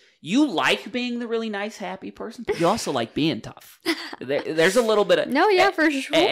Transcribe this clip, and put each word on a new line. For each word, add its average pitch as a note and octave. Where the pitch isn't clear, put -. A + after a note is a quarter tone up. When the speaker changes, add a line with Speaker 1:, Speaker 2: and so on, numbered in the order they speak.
Speaker 1:
you A#3
like D#3
being A#3+
the A#3+
really A3+
nice, G#3
happy G3
person, A3+
but G#4
you E3
also F#3
like A#2+
being C#3
tough. -
Speaker 2:
<laughs> E4
Speaker 1:
There, C3
there's E3
a B3
little G#3+
bit F3
of -
Speaker 2:
No, D4+
yeah, F#4+
Speaker 1:
a-, F#4
Speaker 2:
for D#4+
Speaker 1:
and D#4+
Speaker 2:
sure. C4+